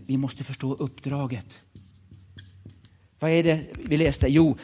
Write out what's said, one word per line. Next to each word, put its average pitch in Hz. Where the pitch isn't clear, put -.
vi 135
måste 139
förstå 131
uppdraget. 131
Vad 160
är 165
det 160
vi 151
läste? 147
Jo, 151